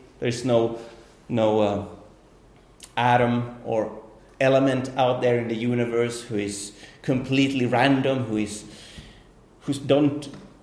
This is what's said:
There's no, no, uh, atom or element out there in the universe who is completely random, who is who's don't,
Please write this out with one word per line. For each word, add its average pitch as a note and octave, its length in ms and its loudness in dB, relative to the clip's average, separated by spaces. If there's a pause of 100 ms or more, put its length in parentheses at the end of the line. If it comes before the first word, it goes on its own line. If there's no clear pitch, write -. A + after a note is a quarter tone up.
(180)
There's B2 260 -4
no, A#2 340 2 (500)
no, A2 320 2
uh, G2+ 260 0 (1080)
atom A#2+ 680 2
or A2+ 380 -4 (380)
element C3 560 2
out B2 240 2
there A#2+ 180 2
in A2+ 100 -4
the A2+ 80 -4
universe A#2+ 680 0
who A2+ 140 -6
is G2+ 360 -6 (300)
completely C3+ 640 0
random, C3 580 2
who A2 120 -4
is G#2 280 -4 (1040)
who's C#3 100 -2
don't, C#3 500 2 (340)